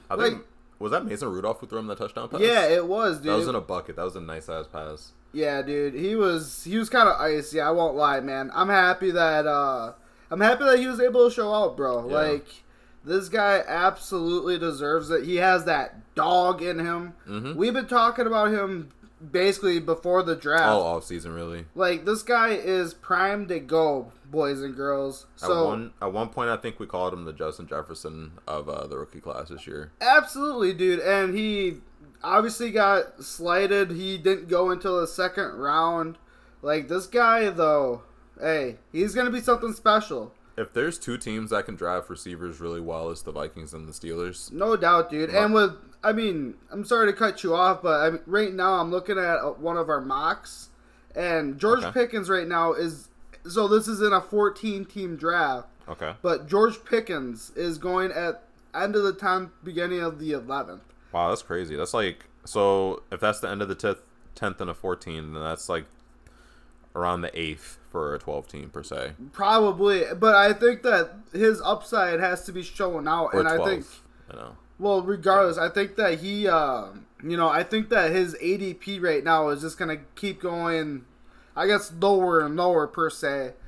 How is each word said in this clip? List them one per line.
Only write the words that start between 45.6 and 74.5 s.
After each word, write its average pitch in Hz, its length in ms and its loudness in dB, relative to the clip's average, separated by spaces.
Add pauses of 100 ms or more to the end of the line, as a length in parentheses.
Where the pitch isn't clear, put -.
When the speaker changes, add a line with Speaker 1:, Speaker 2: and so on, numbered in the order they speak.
Speaker 2:
I 214 80 2
mean, 185 440 -4 (140)
I'm 202 140 -8
sorry 226 260 4
to 202 80 -2
cut 214 260 -2
you 165 120 2
off, 180 260 4
but 156 200 2
I 156 80 4
mean, 165 160 -6
right 196 280 0
now 190 200 2
I'm 170 180 0
looking 185 260 -2
at, 175 200 0
uh, 143 140 -2
one 165 260 -4
of 160 120 -2
our 143 120 0
mocks, 143 640 -4 (480)
and 160 420 -2
George 220 260 2
Speaker 1:
Okay. 185 100 -4
Speaker 2:
Pickens 226 360 -2
right 180 180 0
now 165 260 0
is, 156 340 -4 (420)
so 202 200 2
this 214 180 4
is 208 140 -4
in 208 100 4
a 190 80 4
fourteen 202 640 0
team 185 320 -10
draft. 147 520 -2 (200)
Speaker 1:
Okay. 80 340 -8
Speaker 2:
But 165 260 0
George 208 360 2
Pickens 147 720 -4
is 165 220 -4
going 180 340 -2
at 160 320 -4 (320)
end 202 220 -2
of 208 60 2
the 196 100 2
tenth, 185 380 -2 (120)
beginning 175 380 -4
of 160 180 -4
the 151 140 -4
eleventh. 127 500 -8 (300)
Speaker 1:
Wow, 85 160 2
that's 87 120 -2
crazy. 85 360 -6
That's 85 160 -4
like, 101 320 -2 (180)
so 98 600 2 (100)
if 90 80 -8
that's 107 180 0
the - 80 -6
end 101 140 -4
of 101 80 -4
the 95 60 -4
tenth, 101 240 -2 (360)
tenth 101 240 -6
and 90 100 -6
a 82 40 -6
fourteen, 80 600 -8
then 78 80 -10
that's, 80 280 -8
like, 82 160 -4 (1080)
around 87 260 -2
the 85 180 -8
eighth 78 380 -8 (140)
for 76 240 -4
a 73 40 -6
twelve 73 280 -8
team 73 220 -14
per 73 140 -14
se. - 300 -8 (200)
Speaker 2:
Probably, 196 720 4 (140)
but 214 160 6
I 202 200 8
think 233 300 4
that 190 280 4 (220)
his 214 280 4
upside 190 600 0
has 180 240 -2
to 190 80 -12
be 180 100 -8
shown 165 440 -4
out, 160 260 2
Speaker 1:
Or 190 60 4
Speaker 2:
and 165 100 4
I 165 80 2
think 175 280 0
Speaker 1:
twelfth, - 160 -20 (300)
you - 80 -16
know. 57 160 -16 (240)